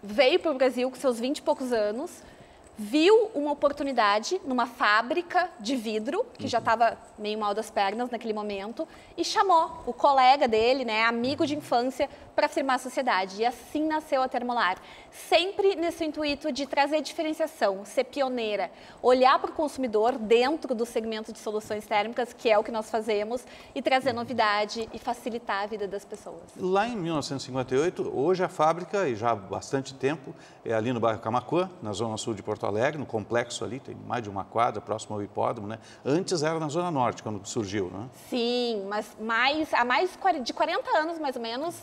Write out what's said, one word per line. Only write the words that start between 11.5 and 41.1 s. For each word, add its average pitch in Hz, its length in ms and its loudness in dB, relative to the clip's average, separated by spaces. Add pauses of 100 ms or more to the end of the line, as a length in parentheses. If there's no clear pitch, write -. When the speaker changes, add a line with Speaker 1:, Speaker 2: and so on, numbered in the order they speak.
Speaker 1:
infância, 262 540 0 (260)
pra 294 140 2
firmar 269 280 0
a - 20 0
sociedade. 208 640 0
E - 20 2
assim 269 420 -2
nasceu 311 360 0
a 262 40 0
Termolar. 240 520 0 (500)
Sempre 392 480 4
nesse 330 260 -2
intuito 302 480 -2
de 269 140 -4
trazer 285 380 2
diferenciação, 294 840 -2
ser 254 200 -2
pioneira, 240 680 -2 (320)
olhar 254 360 6
pro 349 140 -4
consumidor 254 640 0
dentro 247 580 2
do 233 120 -2
segmento 220 440 -6
de 214 80 -14
soluções 214 480 -6
térmicas, 226 460 -2
que - 160 -2
é 208 100 6
o 226 60 2
que 240 80 -8
nós 220 160 -6
fazemos, 220 560 -2 (300)
e 269 80 -4
trazer 262 320 2
novidade 220 800 0
e 233 40 -10
facilitar 233 680 -4
a - 20 -8
vida 208 200 -6
das 196 200 -8
pessoas. 170 340 -14 (160)
Speaker 2:
Lá 196 320 2
em 247 80 -6
mil 170 160 -2
novecentos 139 320 -4
e - 40 -12
cinquenta 127 260 -2
e 127 40 4
oito, 156 400 0
hoje 175 240 2
a 175 60 0
fábrica, 175 580 0
e 127 80 0
já 117 180 0
há 113 40 2
bastante 98 560 -4
tempo, 143 420 -4 (300)
é 113 80 -2
ali 110 180 0
no 120 80 0
bairro 107 220 2
Camaquã, 135 500 0 (120)
na 107 100 -6
zona 110 240 -4
sul 113 160 -4
de 98 100 -6
Porto 104 220 -4
Alegre, 117 340 0
no 127 60 -6
complexo 113 580 -4
ali, 110 160 -8
tem 107 160 -14
mais 107 280 -6
de 104 80 -8
uma 98 140 -6
quadra, 113 360 0
próximo 107 360 -8
ao 104 60 -4
hipódromo, 107 460 -4
né? 110 100 -10 (240)
Antes 160 400 0
era 160 160 0
na 156 120 -4
zona 175 200 -2
norte, 127 320 0
quando 104 240 -8
surgiu, 98 440 -4
né? 98 180 -10 (220)
Speaker 1:
Sim, 240 580 -2
mas 208 320 -6
mais, 254 540 0
há 240 100 4
mais 254 320 0 (260)
de - 120 -6
quarenta 370 420 0
anos, 320 220 0